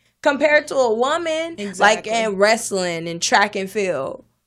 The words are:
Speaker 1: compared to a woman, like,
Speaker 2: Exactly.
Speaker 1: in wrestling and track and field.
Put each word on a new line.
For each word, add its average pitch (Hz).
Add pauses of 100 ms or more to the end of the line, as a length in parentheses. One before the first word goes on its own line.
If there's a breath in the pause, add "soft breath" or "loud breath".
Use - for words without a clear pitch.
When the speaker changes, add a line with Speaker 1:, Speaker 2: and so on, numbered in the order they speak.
(200)
Speaker 1:
compared 294
to -
a 247
woman, 320
like, 214
Speaker 2:
Exactly. 202
Speaker 1:
in 220
wrestling 190
and 170
track 208
and 190
field. 185 (220)